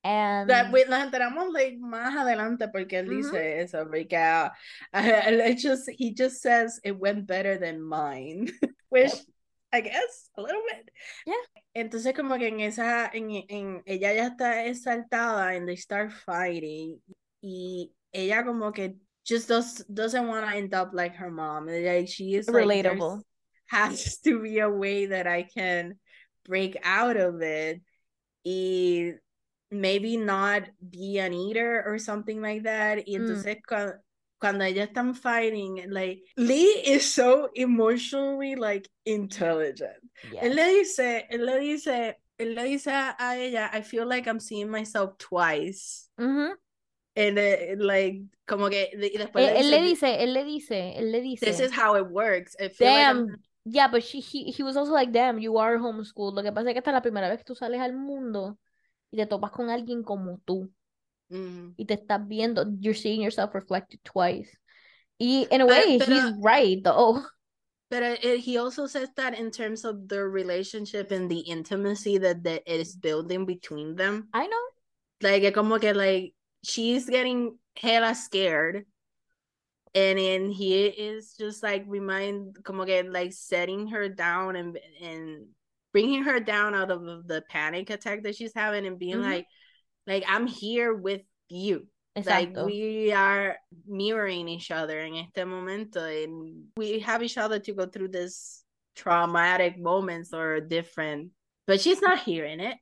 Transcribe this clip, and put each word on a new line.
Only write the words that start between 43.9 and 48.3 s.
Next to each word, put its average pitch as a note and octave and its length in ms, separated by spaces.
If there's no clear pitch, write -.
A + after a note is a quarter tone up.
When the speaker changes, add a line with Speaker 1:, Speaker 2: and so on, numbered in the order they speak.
Speaker 2:
like B3 200
I'm A3+ 120
seeing G#3 300
myself G#3+ 480
twice." E3+ 1000
Speaker 1:
Ujú. C#4+ 420
Speaker 2:
And, G#3 240
eh, G3 380
like, G3 440